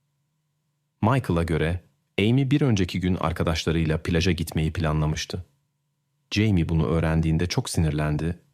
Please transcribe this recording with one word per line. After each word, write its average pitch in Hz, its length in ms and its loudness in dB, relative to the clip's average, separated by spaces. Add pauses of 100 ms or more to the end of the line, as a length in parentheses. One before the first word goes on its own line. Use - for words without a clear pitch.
(1040)
Michael'a 104 400 2
göre 82 420 -2 (360)
Amy 127 300 2
bir 147 100 2
önceki 95 400 0
gün 90 140 2
arkadaşlarıyla 82 880 0
plaja 87 300 0
gitmeyi 80 400 -2
planlamıştı. 78 720 -4 (840)
Jamie 101 380 2
bunu 80 180 0
öğrendiğinde 80 600 0
çok - 240 -4
sinirlendi, 76 680 -2 (160)